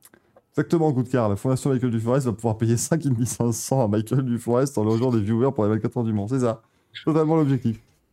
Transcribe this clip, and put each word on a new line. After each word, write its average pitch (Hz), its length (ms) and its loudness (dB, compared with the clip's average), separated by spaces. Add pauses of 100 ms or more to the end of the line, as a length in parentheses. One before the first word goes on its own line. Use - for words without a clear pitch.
(520)
Exactement, 156 400 2
coup 123 100 0
de 110 60 -6
cœur. 117 200 2
La 98 80 0
Fondation 131 340 -2
Michael 127 200 0
Duforest 117 360 0
va 117 60 2
pouvoir 110 240 -2
payer 113 220 0
cinq 151 260 -2
Indy 123 220 0
cinq 120 260 -2
cents 131 320 0
à 104 40 2
Michael 113 360 0
Duforest 120 540 0
en 107 60 0
logeant 113 260 2
des 113 100 2
viewers 113 340 0
pour 107 100 0
les 104 60 2
vingt-quatre 110 280 -2
heures 120 60 -2
du 113 100 -2
Mans. 101 140 -4
C'est 131 120 -2
ça. 117 220 -2 (420)
Totalement 160 320 2
l'objectif. 135 420 0 (340)